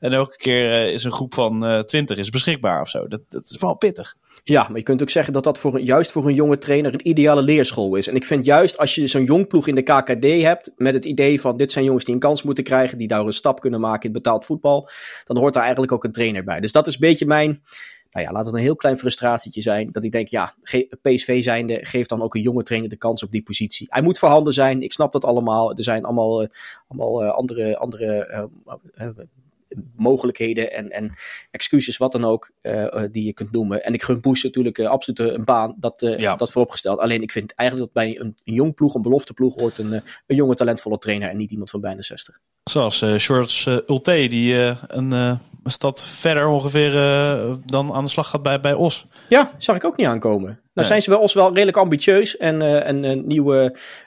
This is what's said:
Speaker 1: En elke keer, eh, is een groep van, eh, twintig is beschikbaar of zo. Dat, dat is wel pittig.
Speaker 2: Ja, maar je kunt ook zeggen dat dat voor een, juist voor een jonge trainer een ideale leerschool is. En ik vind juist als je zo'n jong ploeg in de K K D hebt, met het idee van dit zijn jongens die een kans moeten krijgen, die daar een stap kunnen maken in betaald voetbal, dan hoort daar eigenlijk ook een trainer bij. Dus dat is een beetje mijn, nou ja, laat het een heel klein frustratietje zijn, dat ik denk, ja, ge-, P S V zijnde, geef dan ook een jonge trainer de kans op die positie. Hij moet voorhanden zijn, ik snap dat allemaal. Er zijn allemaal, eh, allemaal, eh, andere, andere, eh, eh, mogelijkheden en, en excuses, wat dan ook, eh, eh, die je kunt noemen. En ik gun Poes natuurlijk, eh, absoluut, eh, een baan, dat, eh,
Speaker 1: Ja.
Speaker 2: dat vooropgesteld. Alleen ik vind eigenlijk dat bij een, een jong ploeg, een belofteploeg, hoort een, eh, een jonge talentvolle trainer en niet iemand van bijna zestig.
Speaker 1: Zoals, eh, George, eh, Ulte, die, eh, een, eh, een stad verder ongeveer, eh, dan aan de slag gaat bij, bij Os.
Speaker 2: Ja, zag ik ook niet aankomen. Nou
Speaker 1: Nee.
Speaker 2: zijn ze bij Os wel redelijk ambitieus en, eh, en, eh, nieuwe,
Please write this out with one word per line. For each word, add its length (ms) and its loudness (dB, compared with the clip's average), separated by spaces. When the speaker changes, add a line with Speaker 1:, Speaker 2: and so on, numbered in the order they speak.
Speaker 1:
En 120 -2
elke 240 0
keer, 360 2
eh, 200 2
is 120 -4
een 80 -4
groep 220 -6
van, 300 0
eh, 140 2
twintig 380 -2
is 140 -4
beschikbaar 500 -2
of 80 -6
zo. 200 -8
Dat, 200 -10
dat 220 -12
is 100 -10
wel 160 -2
pittig. 380 -2
Speaker 2:
Ja, 240 4
maar 80 -10
je 60 -6
kunt 200 0
ook 80 -2
zeggen 220 0
dat 120 -2
dat 140 0
voor 160 -2
een, 100 -4
juist 280 2
voor 140 -2
een 80 4
jonge 240 4
trainer 360 0
een 140 -4
ideale 340 4
leerschool 520 2
is. 140 0
En 80 -4
ik 80 0
vind 200 0
juist 340 6
als 160 0
je 120 0
zo'n 180 2
jong 220 4
ploeg 200 2
in 80 0
de 80 2
K 220 4
K 160 -2
D 40 2
hebt, 340 2
met 180 2
het 100 -2
idee 360 2
van 160 -2
dit 160 0
zijn 120 2
jongens 200 2
die 100 -2
een 60 -2
kans 220 2
moeten 220 -2
krijgen, 340 0
die 100 -6
daar 180 0
een 60 -2
stap 280 -2
kunnen 200 -2
maken 260 -2
in 60 -6
betaald 320 -2
voetbal, 440 0
dan 120 -4
hoort 180 4
daar 80 2
eigenlijk 300 0
ook 120 -2
een 80 -6
trainer 320 -2
bij. 160 -6
Dus 120 -4
dat 140 4
is 80 -4
een 60 -10
beetje 260 4
mijn, 360 2
nou 160 -6
ja, 60 -10
laat 140 -4
het 80 -6
een 60 -2
heel 160 2
klein 220 0
frustratietje 640 -4
zijn, 320 -2
dat 120 -6
ik 80 -6
denk, 160 -4
ja, 340 -4
ge-, 260 -2
P 120 0
S 100 -2
V 180 0
zijnde, 400 -2
geef 240 -4
dan 160 -6
ook 120 -6
een 80 -2
jonge 200 -2
trainer 280 -4
de 60 -12
kans 260 -4
op 80 -14
die 120 -4
positie. 480 -8
Hij 120 0
moet 160 0
voorhanden 340 4
zijn, 300 2
ik 100 -8
snap 200 0
dat 120 -2
allemaal. 520 2
Er 80 -8
zijn 200 -2
allemaal, 380 0
eh, 60 -4
allemaal, 340 -4
eh, 80 0
andere, 480 -2
andere, 480 -4
eh, 160 -10
eh, 140 -12
mogelijkheden 760 0
en, 180 -10
en 220 -8
excuses, 460 0
wat 160 0
dan 120 -2
ook, 260 0
eh, 220 -4
eh, 180 -4
die 120 -6
je 80 -4
kunt 200 -10
noemen. 320 -2
En 100 -4
ik 80 -6
gun 180 0
Poes 220 2
natuurlijk, 360 -2
eh, 100 0
absoluut, 320 -2
eh, 60 0
een 180 -4
baan, 340 2
dat, 240 -6
eh, 160 0
Speaker 1:
Ja. 180 0
Speaker 2:
dat 160 -4
vooropgesteld. 460 0
Alleen 240 0
ik 100 -10
vind 220 -8
eigenlijk 380 -4
dat 120 0
bij 160 -6
een, 140 -10
een 100 -8
jong 200 0
ploeg, 200 2
een 80 -2
belofteploeg, 520 0
hoort 240 -2
een, 140 -6
eh, 80 -4
een 100 0
jonge 180 4
talentvolle 440 -2
trainer 320 -4
en 60 -10
niet 140 -6
iemand 200 -10
van 100 -8
bijna 220 -10
zestig. 360 -16
Speaker 1:
Zoals, 320 0
eh, 140 2
George, 540 0
eh, 60 2
Ulte, 340 2
die, 260 2
eh, 220 2
een, 260 -4
eh, 220 0
een 60 -4
stad 360 -2
verder 400 0
ongeveer, 500 2
eh, 560 2
dan 260 -2
aan 120 -2
de 60 -2
slag 200 -4
gaat 120 -4
bij, 180 0
bij 140 2
Os. 320 0
Speaker 2:
Ja, 300 4
zag 180 0
ik 80 -4
ook 120 -2
niet 100 2
aankomen. 420 0
Nou 120 -16
Speaker 1:
Nee. 100 0
Speaker 2:
zijn 180 4
ze 80 -4
bij 80 8
Os 160 4
wel 200 6
redelijk 220 4
ambitieus 600 4
en, 260 0
eh, 260 2
en, 160 -2
eh, 200 0
nieuwe, 540 2